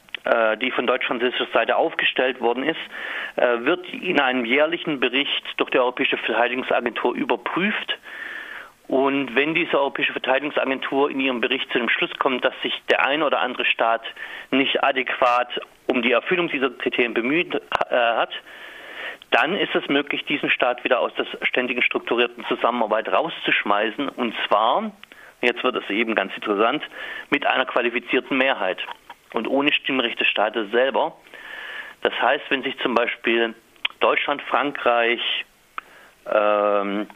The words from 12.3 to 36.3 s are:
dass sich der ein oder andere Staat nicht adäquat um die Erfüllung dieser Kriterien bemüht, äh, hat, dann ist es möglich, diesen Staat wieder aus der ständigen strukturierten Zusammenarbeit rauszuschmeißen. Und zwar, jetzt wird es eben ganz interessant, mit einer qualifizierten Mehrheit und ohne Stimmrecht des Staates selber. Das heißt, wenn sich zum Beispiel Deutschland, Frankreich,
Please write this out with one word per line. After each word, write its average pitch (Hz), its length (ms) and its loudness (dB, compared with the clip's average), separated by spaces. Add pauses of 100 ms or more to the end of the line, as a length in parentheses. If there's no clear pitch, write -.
dass 127 180 4
sich 127 120 -2 (160)
der - 160 6
ein 143 180 2
oder 127 160 2
andere 120 260 -2
Staat 113 380 2 (480)
nicht 131 320 2
adäquat 123 760 2 (280)
um 123 140 2
die 123 100 2
Erfüllung 170 380 2
dieser 135 200 0
Kriterien 120 440 0
bemüht, 147 420 0
äh, - 40 -2 (300)
hat, 120 420 2 (1000)
dann 139 260 4
ist 156 180 0
es 170 140 -2
möglich, 143 340 0
diesen - 260 -2
Staat - 360 0
wieder 120 160 4
aus 113 140 0
der - 100 -2 (200)
ständigen 123 360 -2
strukturierten 120 640 0
Zusammenarbeit 113 640 0
rauszuschmeißen. 110 1000 0
Und 117 260 -4 (140)
zwar, 127 420 4 (520)
jetzt 120 240 0
wird 123 100 0
es 98 140 -6
eben 107 260 -2
ganz 98 180 0
interessant, 113 480 0 (480)
mit 143 160 2
einer 127 200 2
qualifizierten 120 720 -2
Mehrheit 107 420 0 (540)
und 110 160 -2
ohne 139 240 2
Stimmrecht 123 480 -2
des 113 60 2
Staates 107 440 -2
selber. 127 460 0 (880)
Das - 180 0
heißt, 139 260 2
wenn 135 160 -2
sich 131 160 -6
zum 123 160 0
Beispiel 117 580 0 (460)
Deutschland, 143 440 0
Frankreich, 120 1000 0 (840)